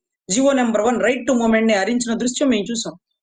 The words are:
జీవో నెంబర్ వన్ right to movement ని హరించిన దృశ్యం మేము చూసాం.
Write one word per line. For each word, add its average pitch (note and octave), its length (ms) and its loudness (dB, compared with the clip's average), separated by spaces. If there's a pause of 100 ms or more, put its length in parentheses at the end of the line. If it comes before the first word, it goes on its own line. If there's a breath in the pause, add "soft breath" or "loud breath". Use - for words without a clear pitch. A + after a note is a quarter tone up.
(300)
జీవో C4 220 2
నెంబర్ A#3 300 2
వన్ A#3 140 2
right A#3+ 360 0
to - 20 4
movement A3+ 320 2
ని A3 80 2
హరించిన A3+ 440 -2
దృశ్యం B3 300 -2
మేము G#3+ 240 0
చూసాం. A3+ 220 -8 (300)